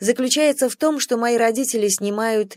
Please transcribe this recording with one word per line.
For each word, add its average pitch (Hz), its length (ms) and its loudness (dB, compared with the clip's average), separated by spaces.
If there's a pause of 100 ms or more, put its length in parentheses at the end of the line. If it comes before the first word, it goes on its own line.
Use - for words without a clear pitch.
заключается 254 680 2
в - 80 -8
том, 311 240 0
что - 160 -2
мои 233 200 0
родители 226 520 0
снимают 208 680 -2